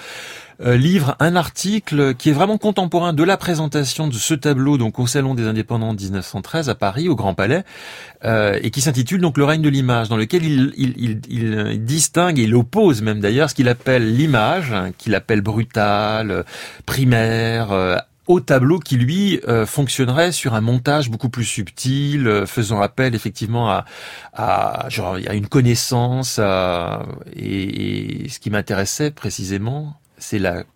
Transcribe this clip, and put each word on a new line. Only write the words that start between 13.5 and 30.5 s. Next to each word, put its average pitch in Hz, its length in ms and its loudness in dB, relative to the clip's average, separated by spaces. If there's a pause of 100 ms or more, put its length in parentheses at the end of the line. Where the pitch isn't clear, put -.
qu'il 123 120 4
appelle 123 480 2
l'image, 139 560 2
hein, 92 260 -2
qu'il 110 160 -2
appelle 101 280 2
brutale, 104 1040 0 (400)
primaire, 113 880 2
euh, 92 240 2 (300)
au 180 120 4
tableau 147 400 4
qui, 135 180 -2
lui, 175 500 2
euh, 110 200 2
fonctionnerait 135 640 0
sur 120 240 -2
un 110 60 0
montage 123 500 2
beaucoup 117 180 -4
plus 117 160 -4
subtil, 139 800 -2
euh, 101 200 2
faisant 104 340 0
appel 127 320 0
effectivement 113 560 -2
à, 92 160 0 (480)
à, 104 560 -2
genre, 95 380 -4
à 101 80 -4
une 104 100 -2
connaissance, 123 920 0
à, 92 640 0 (300)
et, 101 880 -4
et - 60 -10
ce - 100 -12
qui - 100 -8
m'intéressait 104 640 -2
précisément, 113 880 -6 (180)
c'est - 220 -6
la, 87 240 -2 (120)